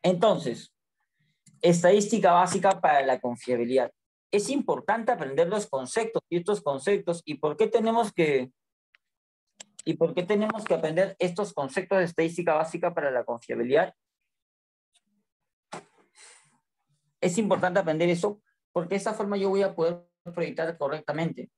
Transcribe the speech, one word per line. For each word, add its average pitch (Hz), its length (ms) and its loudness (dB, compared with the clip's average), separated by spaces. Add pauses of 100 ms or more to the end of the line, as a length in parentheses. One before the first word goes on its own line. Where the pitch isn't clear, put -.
Entonces, 196 680 0 (880)
estadística 196 720 4
básica 180 500 4
para 147 240 4
la 127 140 0
confiabilidad. 120 720 -2 (400)
Es 208 180 0
importante 220 640 -2
aprender 156 360 0
los 208 200 -2
conceptos 156 640 -4
y 170 80 -2
estos 202 240 -2
conceptos. 170 640 -2
¿Y 151 100 -6
por 151 220 -2
qué 214 100 4
tenemos 226 460 0
que, 139 380 2 (1300)
y 156 120 -2
por 160 180 0
qué 180 100 -2
tenemos 208 400 -2
que 185 100 0
aprender 165 460 0
estos 175 340 -4
conceptos 185 460 -2
de 175 60 2
estadística 170 480 -2
básica 170 400 -2
para 147 180 -2
la 123 120 -2
confiabilidad? 120 680 -2 (3250)
Es 180 180 0
importante 190 420 2
aprender 165 300 0
eso 190 320 -2 (300)
porque 175 240 -2
de 196 60 -2
esa 214 120 -4
forma 202 240 -4
yo 196 120 0
voy 196 140 2
a 190 120 -2
poder 170 320 -2 (160)
proyectar 165 540 -6
correctamente. 151 800 -6